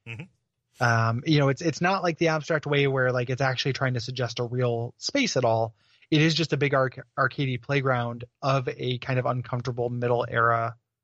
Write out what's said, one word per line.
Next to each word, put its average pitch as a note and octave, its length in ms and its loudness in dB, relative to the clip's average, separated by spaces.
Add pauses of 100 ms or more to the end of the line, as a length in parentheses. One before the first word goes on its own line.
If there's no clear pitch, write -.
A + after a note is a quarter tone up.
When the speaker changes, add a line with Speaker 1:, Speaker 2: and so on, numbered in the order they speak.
Speaker 1:
Mm-hmm. - 760 -12
Speaker 2:
Um, A2+ 420 2
you D3+ 140 4
know, C#3 80 4
it's, C#3 140 0
it's E3 180 -2
not F#3 240 2
like F3 140 0
the E3 120 2
abstract D#3 360 -2
way C#3+ 220 2
where, B2+ 260 2
like, B2 160 -2
it's C3 120 -2
actually C3 320 0
trying B2+ 200 -2
to A#2+ 80 -4
suggest B2 380 -6
a B2 40 -2
real A#2+ 540 -2
space - 400 0
at B2+ 80 2
all. A2+ 280 2 (360)
It D3+ 120 4
is D#3+ 120 4
just D3+ 180 0
a D3+ 60 0
big C#3 160 0
arc-, C3 320 0 (120)
arcadey C3 440 -2
playground A#2+ 640 -2 (160)
of C3+ 260 0
a B2+ 300 -4
kind B2+ 220 -2
of B2 60 -2
uncomfortable B2 640 -4
middle A#2+ 400 0
era A#2 460 2 (280)